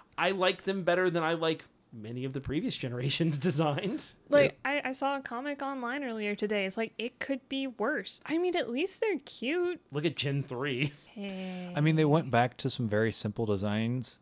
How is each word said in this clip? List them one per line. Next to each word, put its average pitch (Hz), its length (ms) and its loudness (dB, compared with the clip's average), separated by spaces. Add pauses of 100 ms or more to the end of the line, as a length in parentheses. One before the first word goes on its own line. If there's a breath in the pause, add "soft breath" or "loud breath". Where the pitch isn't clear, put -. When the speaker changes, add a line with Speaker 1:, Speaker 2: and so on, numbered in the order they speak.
(180 loud breath)
Speaker 1:
I 175 140 4
like 185 320 2
them 196 200 -2
better 175 260 4
than 165 140 0
I 165 100 2
like 160 320 0 (300)
many 120 300 -6
of 131 80 -4
the 135 80 -4
previous 170 360 -2
<laughs> - 80 -6
generation's 139 520 0
designs. 165 800 0 (120)
Speaker 2:
Like, 285 380 6
Speaker 3:
Yeah. 277 180 0
Speaker 2:
I, 262 60 -4
I - 40 -4
saw 269 220 0
a 269 60 -4
comic 277 400 -6
online 269 420 -4
earlier 214 320 -2
today. 208 300 0
It's 190 100 -4
like, 226 220 -2
it 226 220 -8
could - 280 -4
be 269 200 -4
worse. 233 580 -4
I 320 140 0
mean, 359 180 2
at 285 140 -2
least 311 280 -2
they're 403 200 0
cute. 349 600 -2 (120)
Speaker 1:
Look 147 140 -2
at 165 100 0
Gen 143 280 0
three. 139 480 -2 (140)
Speaker 2:
Hey. 185 680 -8
Speaker 3:
I 156 60 -2
mean, 156 140 6
they 156 100 6
went 143 260 4
back 120 260 4
to 131 140 -2
some 120 160 -2
very 107 240 4
simple 107 340 -2
designs, 107 760 0